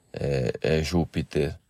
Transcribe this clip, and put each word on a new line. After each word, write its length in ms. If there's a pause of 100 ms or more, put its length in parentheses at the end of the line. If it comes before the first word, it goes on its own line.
(140)
é, 480
é, 220
Júpiter 720 (120)